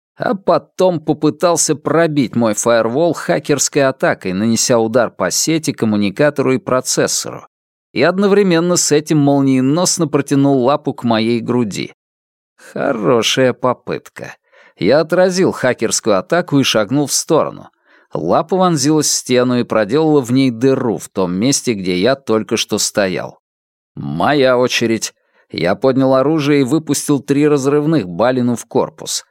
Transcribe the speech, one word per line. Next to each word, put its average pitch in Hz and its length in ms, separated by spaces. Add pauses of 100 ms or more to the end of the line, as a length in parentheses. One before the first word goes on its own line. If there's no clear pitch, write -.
(200)
А - 160
потом 180 640
попытался 156 760
пробить 151 600
мой 117 180
фаервол 120 600
хакерской - 720
атакой, 131 500
нанеся 113 440
удар 113 320
по 90 220
сети, 156 400
коммуникатору 117 800
и 131 60
процессору. - 920 (460)
И 123 100
одновременно 185 720
с - 160
этим 156 260
молниеносно 139 920
протянул 139 520
лапу 139 320
к - 120
моей 113 340
груди. 117 540 (640)
Хорошая 131 960
попытка. - 840 (440)
Я 127 220
отразил 175 500
хакерскую 113 680
атаку 165 420
и 131 40
шагнул 123 420
в 123 60
сторону. 71 580 (440)
Лапа 139 420
вонзилась 156 520
в - 40
стену 123 480
и 117 40
проделала 139 580
в 117 100
ней 131 200
дыру 123 460
в - 120
том 90 240
месте, 120 400
где 92 260
я 123 160
только 110 400
что 107 220
стоял. 90 640 (560)
Моя 123 640
очередь. 117 560 (380)
Я 85 240
поднял 131 380
оружие 143 480
и - 20
выпустил 147 560
три 143 280
разрывных 147 600
Балину 120 480
в - 100
корпус. - 640